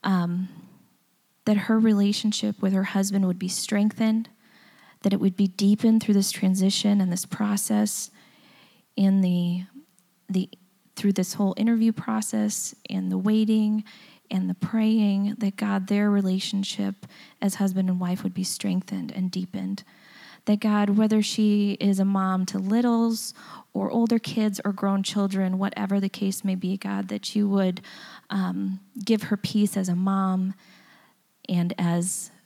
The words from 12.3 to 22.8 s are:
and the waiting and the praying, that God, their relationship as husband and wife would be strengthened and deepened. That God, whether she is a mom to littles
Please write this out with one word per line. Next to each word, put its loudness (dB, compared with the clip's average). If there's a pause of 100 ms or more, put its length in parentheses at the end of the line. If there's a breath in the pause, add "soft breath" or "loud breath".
and -2
the 0
waiting 2 (460 loud breath)
and -2
the -2
praying, 2
that -2
God, -2
their 2
relationship -2 (340 loud breath)
as 0
husband 0
and 0
wife -2
would -6
be -4
strengthened -4
and -4
deepened. -6 (640 loud breath)
That 2
God, 2
whether 4
she 2
is 2
a 4
mom 0
to -6
littles 0 (380 loud breath)